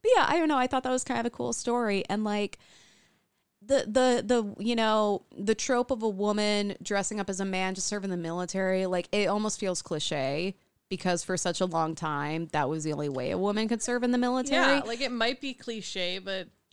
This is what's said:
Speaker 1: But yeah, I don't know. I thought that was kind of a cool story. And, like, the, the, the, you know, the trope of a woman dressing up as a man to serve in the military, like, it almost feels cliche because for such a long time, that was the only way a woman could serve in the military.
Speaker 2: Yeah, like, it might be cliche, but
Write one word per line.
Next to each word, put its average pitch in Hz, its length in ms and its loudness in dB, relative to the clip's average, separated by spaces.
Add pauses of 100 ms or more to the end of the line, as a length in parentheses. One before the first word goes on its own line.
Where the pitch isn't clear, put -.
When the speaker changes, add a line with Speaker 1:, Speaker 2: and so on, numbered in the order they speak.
Speaker 1:
But 440 120 2
yeah, 349 140 6
I 208 100 4
don't 320 100 4
know. 285 100 4
I 254 80 4
thought 262 160 0
that 254 100 -2
was 254 120 0
kind 240 140 -2
of 233 60 -2
a 240 60 0
cool 240 240 -4
story. 233 560 0
And, 214 120 0
like, 208 360 -2 (1040)
the, 262 260 2
the, 247 340 4
the, 214 400 0
you 233 140 2
know, 214 460 2 (120)
the 202 200 0
trope 247 360 0
of 226 120 -2
a 226 60 0
woman 208 720 0
dressing 202 360 -2
up 196 120 -4
as 190 100 -4
a 196 60 0
man 190 300 -2
to 190 40 -10
serve 202 240 -4
in 196 60 -4
the 180 80 -2
military, 185 680 0
like, 180 260 0
it 208 160 2
almost 208 320 0
feels 185 220 -2
cliche 151 760 -2 (360)
because 180 340 0
for 185 140 -2
such 180 240 -2
a 185 40 2
long 160 280 0
time, 156 580 -4
that 147 160 2
was 156 160 -4
the 156 80 -2
only 147 160 -2
way 131 220 -2
a 185 80 0
woman 208 300 0
could 226 140 0
serve 240 200 -2
in 247 80 2
the 247 80 2
military. 262 560 2
Speaker 2:
Yeah, 277 100 2
like, 233 160 -6
it 254 100 -2
might 240 300 0
be 269 140 -8
cliche, 190 640 -6
but 190 300 -8 (240)